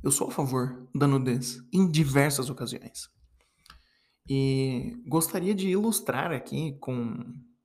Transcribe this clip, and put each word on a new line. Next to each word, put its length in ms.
Eu 80
sou 160
a 40
favor 640
da 120
nudez 540
em 160
diversas 600
ocasiões. 600
E 800
gostaria 480
de 140
ilustrar 640
aqui 480
com 540